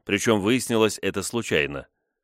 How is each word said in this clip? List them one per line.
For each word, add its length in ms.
Причем 360
выяснилось 640
это 200
случайно. 640